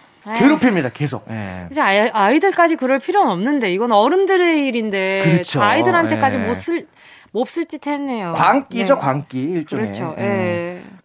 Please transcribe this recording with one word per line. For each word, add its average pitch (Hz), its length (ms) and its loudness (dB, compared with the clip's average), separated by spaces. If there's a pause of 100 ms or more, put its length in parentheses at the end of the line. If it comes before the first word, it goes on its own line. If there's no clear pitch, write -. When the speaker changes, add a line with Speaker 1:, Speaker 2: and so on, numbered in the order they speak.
(260)
Speaker 1:
아유. 214 140 -6
Speaker 2:
괴롭힙니다. 233 500 2
계속. 135 420 -6
예. 95 400 -8
Speaker 1:
이제 285 100 -2
아이, 202 180 4 (100)
아이들까지 320 640 2
그럴 262 240 0
필요는 349 320 0
없는데 220 400 -2
이건 220 200 -2
어른들의 339 760 4
일인데 196 560 -2
Speaker 2:
그렇죠. 180 380 2
Speaker 1:
아이들한테까지 311 760 2
Speaker 2:
예. 233 100 -2
Speaker 1:
못 233 80 -2
쓸, - 320 -4 (460)
몹쓸 262 340 -4
짓 - 200 -12
했네요. 269 460 -4
Speaker 2:
광기죠, 202 640 2
Speaker 1:
네. - 40 0
Speaker 2:
광기 139 440 -4
일종의. 160 420 -4
Speaker 1:
그렇죠. 196 320 -8
Speaker 2:
예. - 60 -6
Speaker 1:
예. 180 600 -4 (220)